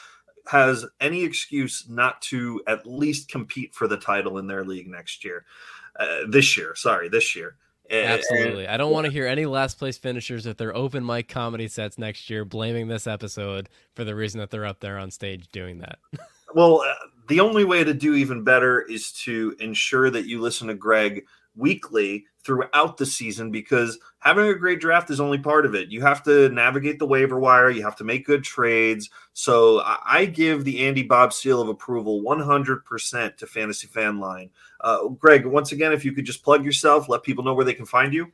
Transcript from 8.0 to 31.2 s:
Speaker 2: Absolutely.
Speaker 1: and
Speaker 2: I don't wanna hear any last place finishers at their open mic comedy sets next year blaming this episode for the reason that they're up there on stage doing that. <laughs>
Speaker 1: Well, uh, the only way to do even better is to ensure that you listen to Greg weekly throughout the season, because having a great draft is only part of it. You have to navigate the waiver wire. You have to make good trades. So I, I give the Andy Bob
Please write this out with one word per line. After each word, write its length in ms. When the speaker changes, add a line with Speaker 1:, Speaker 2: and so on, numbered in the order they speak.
Speaker 2:
Absolutely. 600
Speaker 1:
and 80
Speaker 2:
I 40
don't 140
wanna 180
hear 180
any 180
last 320
place 200
finishers 500
at 100
their 180
open 300
mic 240
comedy 400
sets 280
next 320
year 140
blaming 440
this 200
episode 640
for 100
the 120
reason 240
that 100
they're 160
up 160
there 160
on 140
stage 420
doing 240
that. 220
<laughs> 60
Speaker 1:
Well, 280
uh, 120
the 100
only 240
way 220
to 80
do 200
even 300
better 380
is 320
to 380
ensure 480
that 160
you 160
listen 260
to 60
Greg 520
weekly 720
throughout 540
the 80
season, 460
because 460
having 300
a 60
great 260
draft 280
is 120
only 160
part 280
of 100
it. 160
You 100
have 220
to 260
navigate 500
the 80
waiver 320
wire. 300
You 140
have 140
to 60
make 220
good 180
trades. 680
So 480
I, 260
I 200
give 400
the 200
Andy 180
Bob 280